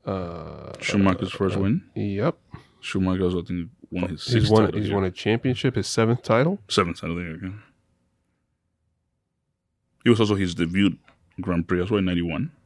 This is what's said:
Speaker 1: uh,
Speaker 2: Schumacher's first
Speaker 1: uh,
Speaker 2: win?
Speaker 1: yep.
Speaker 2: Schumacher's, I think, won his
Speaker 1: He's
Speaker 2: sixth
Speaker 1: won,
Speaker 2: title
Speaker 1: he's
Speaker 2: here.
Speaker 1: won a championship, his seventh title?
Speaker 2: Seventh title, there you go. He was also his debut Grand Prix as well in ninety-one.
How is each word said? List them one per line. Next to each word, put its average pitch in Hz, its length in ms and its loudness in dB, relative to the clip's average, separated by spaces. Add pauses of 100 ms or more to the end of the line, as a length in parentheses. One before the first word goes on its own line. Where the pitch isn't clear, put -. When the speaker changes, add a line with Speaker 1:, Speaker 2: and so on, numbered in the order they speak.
Speaker 1:
uh, 80 720 -8
Speaker 2:
Schumacher's 98 520 2
first 95 260 0
Speaker 1:
uh, - 20 0
Speaker 2:
win? 107 240 2 (100)
Speaker 1:
yep. 107 440 -2 (420)
Speaker 2:
Schumacher's, 92 560 0
I 85 60 -2
think, 85 280 -6 (220)
won 87 180 -2
his 78 140 -10
Speaker 1:
He's 123 100 -2
Speaker 2:
sixth 110 180 6
Speaker 1:
won, 110 140 8
Speaker 2:
title 98 140 -2
Speaker 1:
he's 104 80 -2
Speaker 2:
here. 101 80 0
Speaker 1:
won 98 100 2
a 90 60 -2
championship, 123 640 0
his 101 120 -2
seventh 113 360 2
title? 143 360 2 (100)
Speaker 2:
Seventh 87 320 2
title, 82 160 -4
there 87 140 -8
you 82 60 -12
go. 95 160 -8 (2500)
He 120 60 4
was 110 120 -2
also 104 140 0
his 92 200 -4
debut 90 420 0 (440)
Grand 87 260 -4
Prix 90 140 -2
as 95 100 -4
well 104 80 0
in 95 60 0
ninety-one. 87 460 -4 (140)